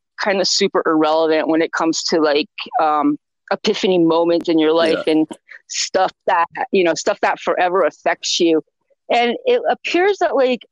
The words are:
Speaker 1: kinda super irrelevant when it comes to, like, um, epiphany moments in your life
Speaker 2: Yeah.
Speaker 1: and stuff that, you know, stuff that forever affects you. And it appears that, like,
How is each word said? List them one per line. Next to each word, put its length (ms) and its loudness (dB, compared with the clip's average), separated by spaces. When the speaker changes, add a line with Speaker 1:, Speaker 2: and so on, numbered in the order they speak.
Speaker 1:
kinda 240 0
super 420 0
irrelevant 600 2
when 140 2
it 100 -4
comes 320 -2
to, 160 0
like, 280 0
um, 380 0
epiphany 460 0
moments 500 2
in 100 2
your 140 2
life 280 0
Speaker 2:
Yeah. 60 -8
Speaker 1:
and 200 2
stuff 440 -2
that, 200 2
you 120 2
know, 100 2
stuff 260 -4
that 200 -2
forever 440 0
affects 560 -4
you. 220 2
And 260 0
it 220 2
appears 500 0
that, 180 0
like, 240 0